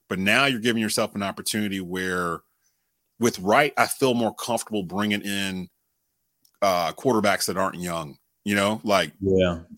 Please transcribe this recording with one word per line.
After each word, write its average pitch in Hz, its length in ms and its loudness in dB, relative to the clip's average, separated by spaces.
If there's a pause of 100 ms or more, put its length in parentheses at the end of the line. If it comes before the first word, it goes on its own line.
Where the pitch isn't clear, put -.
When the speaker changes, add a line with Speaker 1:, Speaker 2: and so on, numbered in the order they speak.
Speaker 1:
but 95 100 -4
now 107 280 2
you're 127 140 -2
giving 113 220 0
yourself 107 320 -2
an 101 100 -6
opportunity 98 560 -4
where 90 600 -4 (800)
with 113 220 0
Wright, 107 360 4
I 120 100 4
feel 131 280 0
more 113 200 0
comfortable 110 500 -4
bringing 101 380 -2
in, 98 460 -6 (920)
uh, 85 300 2
quarterbacks 104 540 2
that 90 100 -4
aren't 95 240 0
young, 82 360 -6 (280)
you 101 100 0
know, 101 300 2
like, 95 360 2
Speaker 2:
Yeah, 92 400 2 (180)